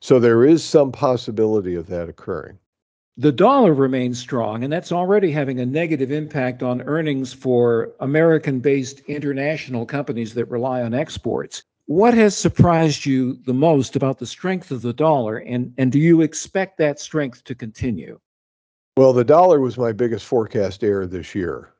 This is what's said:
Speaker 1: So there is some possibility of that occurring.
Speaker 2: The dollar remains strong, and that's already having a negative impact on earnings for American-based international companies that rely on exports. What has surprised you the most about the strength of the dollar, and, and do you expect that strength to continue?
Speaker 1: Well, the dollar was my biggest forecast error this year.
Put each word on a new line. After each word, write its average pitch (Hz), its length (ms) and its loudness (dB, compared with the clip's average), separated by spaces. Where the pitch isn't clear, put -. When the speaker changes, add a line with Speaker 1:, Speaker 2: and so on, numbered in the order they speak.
Speaker 1:
So 135 180 4
there 117 260 4
is 160 200 4
some 143 260 2
possibility 110 840 -2
of 82 100 -8
that 87 220 -8
occurring. 82 500 -12
Speaker 2:
The 151 120 2
dollar 202 440 4
remains 127 440 0
strong, 117 460 -6
and 143 80 -6
that's 175 180 -6
already 180 400 0
having 139 300 -4
a 123 60 -4
negative 143 440 -2
impact 139 520 -6
on 123 180 -4
earnings 143 500 -4
for 120 680 0
American-based 143 1000 0
international 143 840 -6
companies 117 480 -8
that 117 160 -6
rely 123 320 -4
on 117 140 -4
exports. - 680 -6
What 214 300 4
has 214 200 4
surprised 165 680 2
you 131 300 0
the 127 80 -4
most 139 440 2
about 135 220 -2
the 123 60 -12
strength 185 460 -8
of 127 100 -8
the 120 140 -6
dollar, 131 420 0
and, 123 400 -8
and 131 160 2
do 139 60 2
you 165 240 6
expect 185 560 -4
that 147 200 0
strength 143 460 -8
to 127 100 -14
continue? 110 640 -10
Speaker 1:
Well, 131 160 6
the 123 120 2
dollar 156 360 6
was 123 160 -2
my 117 160 -2
biggest 110 320 -4
forecast 107 580 -2
error 98 240 0
this 87 280 -10
year. 82 340 -6